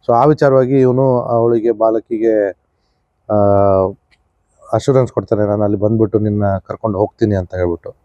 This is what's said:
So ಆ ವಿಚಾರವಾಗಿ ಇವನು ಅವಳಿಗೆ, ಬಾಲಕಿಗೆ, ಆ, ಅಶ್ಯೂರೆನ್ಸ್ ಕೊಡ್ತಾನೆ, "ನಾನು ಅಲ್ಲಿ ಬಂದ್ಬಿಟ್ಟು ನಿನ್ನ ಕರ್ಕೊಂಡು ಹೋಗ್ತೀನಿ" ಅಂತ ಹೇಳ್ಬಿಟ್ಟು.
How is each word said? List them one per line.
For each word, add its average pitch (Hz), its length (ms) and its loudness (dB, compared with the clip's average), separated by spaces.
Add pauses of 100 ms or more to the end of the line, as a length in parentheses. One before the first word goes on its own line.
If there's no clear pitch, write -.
So 120 80 2
ಆ 123 100 4
ವಿಚಾರವಾಗಿ 135 560 2
ಇವನು 127 400 2
ಅವಳಿಗೆ, 117 500 0
ಬಾಲಕಿಗೆ, 110 800 -2 (800)
ಆ, 104 60 0 (1400)
ಅಶ್ಯೂರೆನ್ಸ್ 127 400 0
ಕೊಡ್ತಾನೆ, 104 340 -2
"ನಾನು 104 180 -2
ಅಲ್ಲಿ 104 140 -2
ಬಂದ್ಬಿಟ್ಟು 107 400 0
ನಿನ್ನ 104 380 -2
ಕರ್ಕೊಂಡು 98 420 -8
ಹೋಗ್ತೀನಿ" 104 360 -2
ಅಂತ 92 200 -6
ಹೇಳ್ಬಿಟ್ಟು. 87 400 -6 (100)